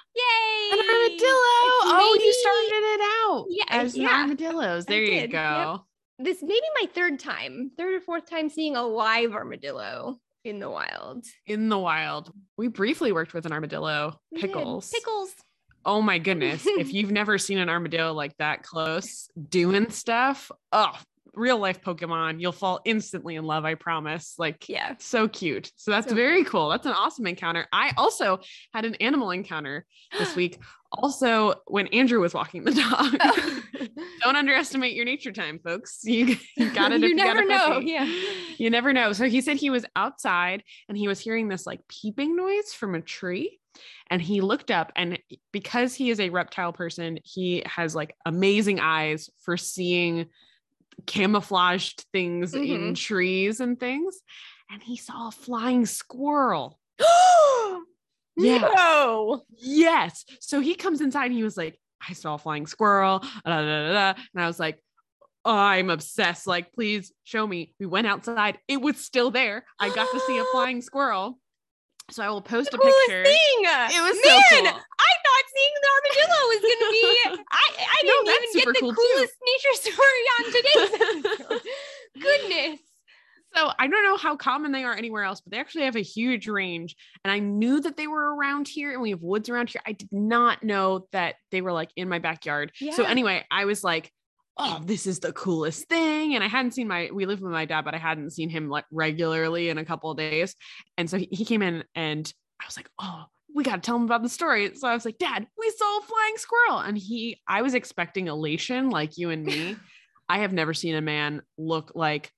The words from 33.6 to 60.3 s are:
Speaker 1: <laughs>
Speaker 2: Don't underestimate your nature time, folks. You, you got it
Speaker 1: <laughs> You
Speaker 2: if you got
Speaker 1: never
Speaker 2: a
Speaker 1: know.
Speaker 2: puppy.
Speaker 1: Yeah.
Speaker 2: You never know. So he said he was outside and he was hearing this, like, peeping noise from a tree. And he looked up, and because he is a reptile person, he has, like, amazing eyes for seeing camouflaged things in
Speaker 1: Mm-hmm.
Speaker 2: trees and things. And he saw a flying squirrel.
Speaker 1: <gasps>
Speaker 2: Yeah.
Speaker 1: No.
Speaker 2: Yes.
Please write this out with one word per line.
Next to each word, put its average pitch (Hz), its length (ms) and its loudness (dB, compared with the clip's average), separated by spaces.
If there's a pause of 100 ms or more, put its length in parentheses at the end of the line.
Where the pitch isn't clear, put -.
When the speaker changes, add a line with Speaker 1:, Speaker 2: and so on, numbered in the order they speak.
Speaker 1:
<laughs> 285 500 -10
Speaker 2:
Don't 262 120 2
underestimate 269 580 0
your 233 120 -4
nature 262 260 -6
time, 165 320 -8
folks. 175 400 -10
You, 233 340 2 (180)
you 226 140 0
got 202 220 0
it 320 100 4
Speaker 1:
<laughs> - 0 -
You 311 60 4
Speaker 2:
if 349 60 6
you 320 40 4
got 381 80 4 (100)
Speaker 1:
never 403 60 4
Speaker 2:
a 403 80 2
Speaker 1:
know. 381 240 4
Speaker 2:
puppy. 254 140 -2
Speaker 1:
Yeah. 302 180 -2 (540)
Speaker 2:
You 226 100 2
never 240 240 2
know. 233 180 2
So 214 160 0
he 247 140 2
said 294 160 -2
he 285 140 -2
was 247 140 -2 (100)
outside 190 680 -2 (240)
and 202 100 -10
he 208 100 -2
was 196 120 -2
hearing 220 300 -4
this, 185 160 -6
like, - 220 -10
peeping 277 480 -4
noise 392 380 -2
from 196 220 -6
a 160 60 -4
tree. 190 580 -8 (520)
And 180 100 0
he 196 200 0
looked 208 280 -2
up, 175 260 0
and 175 220 -2 (340)
because 247 440 -2
he 247 160 0
is 214 80 -2
a 190 100 -2
reptile 170 440 -4
person, 165 500 -8
he 180 420 -4
has, 165 300 -4
like, 156 280 -6
amazing 196 560 2
eyes 156 520 0 (120)
for 175 140 -2
seeing 175 680 -2 (800)
camouflaged 190 1080 0
things 175 400 -2
in 269 100 -4
Speaker 1:
Mm-hmm. 190 300 -4
Speaker 2:
trees 190 640 -2
and 247 200 -4
things. 294 420 -6 (480)
And 208 120 -18
he 233 160 -12
saw - 320 -14
a - 20 -12
flying 247 540 0
squirrel. 247 920 -2 (200)
Speaker 1:
<gasps> 605 800 6 (560)
Speaker 2:
Yeah. 240 400 4
Speaker 1:
No. 277 680 4 (140)
Speaker 2:
Yes. 277 680 2 (140)